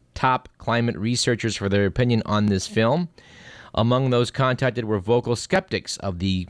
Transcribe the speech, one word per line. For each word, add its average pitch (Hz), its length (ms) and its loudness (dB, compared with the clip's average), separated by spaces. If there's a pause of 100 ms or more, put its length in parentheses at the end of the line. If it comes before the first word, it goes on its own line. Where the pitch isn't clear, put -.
(140)
top 127 340 0 (100)
climate 117 380 0
researchers 113 600 -2
for 98 120 -2
their 101 180 2
opinion 120 380 2
on 104 220 2
this 98 220 0
film. 120 400 0 (640)
Among 127 360 2
those 120 200 2
contacted 127 540 -2
were 107 160 0
vocal 117 340 2
skeptics - 640 -4
of 90 240 -6
the 92 300 0